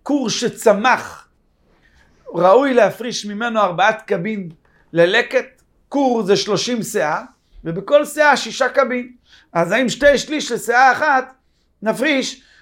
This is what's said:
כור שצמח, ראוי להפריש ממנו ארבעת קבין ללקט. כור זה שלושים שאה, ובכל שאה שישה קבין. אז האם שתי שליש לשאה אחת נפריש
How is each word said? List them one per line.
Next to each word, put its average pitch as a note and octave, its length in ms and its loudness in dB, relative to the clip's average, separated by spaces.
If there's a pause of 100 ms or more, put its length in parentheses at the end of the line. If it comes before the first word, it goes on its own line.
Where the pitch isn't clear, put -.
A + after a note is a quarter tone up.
כור C4 280 -2
שצמח, - 1000 0 (1080)
ראוי A3 400 4
להפריש A3+ 520 0
ממנו A3 340 -4
ארבעת G3 460 0
קבין G3 420 -6 (440)
ללקט. A3+ 680 0 (260)
כור B3+ 340 0
זה F#3+ 140 2
שלושים G#3+ 460 -4
שאה, E3+ 400 -4 (420)
ובכל G3 400 0
שאה D4 320 2
שישה B3 320 -4
קבין. B3 440 -2 (400)
אז E3+ 200 0
האם A#3+ 160 0
שתי C#4+ 300 2
שליש C#4+ 340 -6
לשאה A#3+ 400 2
אחת - 420 -2 (480)
נפריש B3+ 600 -2 (200)